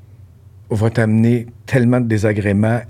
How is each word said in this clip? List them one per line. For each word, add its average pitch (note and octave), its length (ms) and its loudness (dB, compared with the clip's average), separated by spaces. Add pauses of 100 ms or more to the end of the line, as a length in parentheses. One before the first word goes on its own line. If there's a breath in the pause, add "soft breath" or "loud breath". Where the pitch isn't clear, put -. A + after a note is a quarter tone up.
(680 soft breath)
va A2+ 200 0
t'amener A#2 580 0 (180)
tellement B2 340 2
de A#2+ 80 -2
désagréments G#2+ 840 0